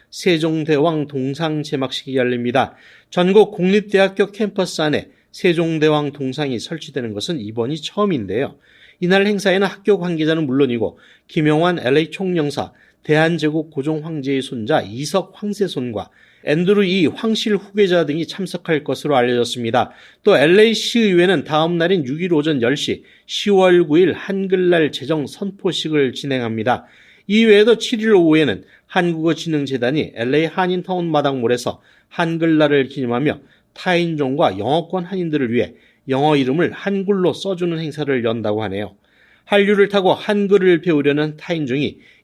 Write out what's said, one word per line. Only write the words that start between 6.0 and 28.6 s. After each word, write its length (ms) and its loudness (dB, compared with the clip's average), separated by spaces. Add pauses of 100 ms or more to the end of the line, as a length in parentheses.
동상이 480 -4
설치되는 520 -8
것은 280 -6
이번이 400 -6
처음인데요. 760 -4 (440)
이날 260 2
행사에는 400 0
학교 320 0
관계자는 480 -2
물론이고 520 0 (300)
김영환 500 2
엘에이 320 0
총영사, 600 -4 (300)
대한제국 680 0
고종 340 -4
황제의 380 -4
손자 380 -2
이석 540 -6
황세손과 760 -6 (340)
앤드루 400 2
이 220 2
황실 500 -2
후계자 500 0
등이 200 -4
참석할 580 -4
것으로 320 -2
알려졌습니다. 760 0 (320)
또 140 6
엘에이 380 6
시의회는 720 2
다음 320 0
날인 300 0
육 140 -6
일 120 -2
오전 300 0
열 140 2
시 280 -6 (220)
시월 600 4
구 120 4
일 140 6
한글날 800 0
제정 340 -4
선포식을 880 -4
진행합니다. 720 -4 (400)
이외에도 520 6
칠 220 -4
일 140 2
오후에는 500 4 (220)